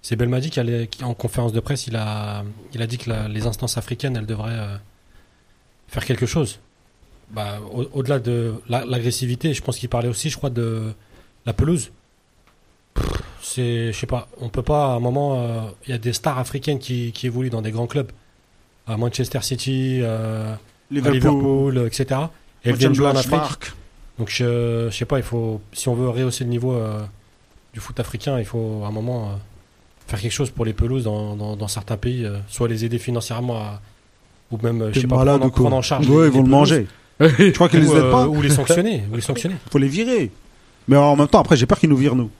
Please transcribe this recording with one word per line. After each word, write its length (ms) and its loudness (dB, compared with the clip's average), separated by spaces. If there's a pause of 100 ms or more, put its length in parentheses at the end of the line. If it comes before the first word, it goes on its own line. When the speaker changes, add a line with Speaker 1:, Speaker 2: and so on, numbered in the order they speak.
Speaker 1:
c'est 140 -4
Belmadi 340 0
qui 100 -4
allait, 280 -2
qui, 160 -12
en 100 -4
conférence 380 -2
de 80 0
presse, 280 -6
il 100 -8
a, 460 -6 (300)
il 80 -6
a 60 -4
dit 100 -6
que 120 -8
la, 180 -4
les 180 -4
instances 320 -4
africaines, 380 -6
elles 100 -6
devraient, 280 -6
euh, 220 -8 (1120)
faire 160 -6
quelque 200 0
chose. 340 -2 (720)
Bah, 280 -8 (140)
au, 100 -4 (100)
au-delà 260 0
de 340 -2 (160)
la, 160 -2
l'agressivité, 680 -2
je 80 -6
pense 160 -6
qu'il 120 -8
parlait 180 0
aussi, 220 -4
je 80 -8
crois, 120 -4
de 440 -4 (520)
la 80 -4
pelouse. 380 0 (1000)
Pff, 120 -2 (360)
c'est, 500 -4
je 80 -8
sais 80 -6
pas, 220 -6 (100)
on 100 -8
peut 140 -6
pas, 300 2
à 20 0
un 40 -2
moment, 360 0
euh, 240 -4 (260)
il 60 -8
y 20 -4
a 40 -4
des 160 -4
stars 260 -2
africaines 400 -4
qui, 320 -6
qui 160 -8
évoluent 240 -4
dans 100 -4
des 100 -6
grands 160 -4
clubs. 240 -4 (760)
À 100 -4
Manchester 460 -2
City, 580 -2
euh, 540 -4
à 20 -16 (320)
Speaker 2:
Liverpool. 240 2
Speaker 1:
Liverpool, 640 2 (140)
et 20 -14
cetera. 380 -2 (340)
Et 40 2
elles 60 2
viennent 200 4
jouer 100 4
en 60 4
Afrique. 220 2
Speaker 2:
Mönchengladbach. 400 -2 (440)
Speaker 1:
Donc, 140 -6
je, 580 0
je 80 -8
sais 80 -4
pas, 140 0
il 40 -4
faut, 380 -4 (120)
si 160 -4
on 40 2
veut 160 0
rehausser 340 -2
le 60 -4
niveau, 240 -2
euh, 260 -4 (760)
du 40 -12
foot 200 -12
africain, 400 -4
il 60 -4
faut, 380 -6
à 40 -6
un 40 -6
moment, 360 -6
euh, 40 -6 (760)
faire 120 -6
quelque 120 -4
chose 180 -2
pour 160 -4
les 80 -2
pelouses 300 0
dans, 320 -4
dans, 200 -6
dans 120 -8
certains 300 -6
pays, 280 -4
euh, 120 -6 (120)
soit 180 -2
les 160 -2
aider 140 -2
financièrement 600 -4
à, 220 -10 (720)
ou 120 -6
même, 180 0
euh, 60 -2
je 80 -4
Speaker 2:
T'es 60 4
Speaker 1:
sais 60 0
pas, 100 2
Speaker 2:
malade 200 6
Speaker 1:
prendre, 80 2
Speaker 2:
ou 100 2
quoi ? 100 4
Speaker 1:
prendre 120 4
en 60 0
charge 260 2
Speaker 2:
Ouais, 140 8
Speaker 1:
les, 60 8
Speaker 2:
ils 20 4
vont 80 6
Speaker 1:
les 100 6
Speaker 2:
le 0 -
Speaker 1:
pelouses. 0 -
Speaker 2:
manger. 380 6 (320)
Speaker 3:
<laughs> 180 8
Speaker 2:
Tu 140 10
crois 180 4
qu'ils 120 8
Speaker 1:
Ou, 120 8
Speaker 2:
les 60 8
aident 60 6
Speaker 1:
euh, 60 6
Speaker 2:
pas ? 160 6
Speaker 1:
ou 140 2
les 80 4
sanctionner, 600 2
ou 40 -6
les 60 -4
sanctionner. 420 -4
Speaker 2:
<laughs> 80 -18
Faut 60 2
les 120 4
virer. 420 0 (560)
Mais 100 6
en 180 6
même 120 4
temps, 120 6
après, 180 4
j'ai 100 4
peur 120 4
qu'ils 100 4
nous 80 6
virent, 180 2
nous. 240 -2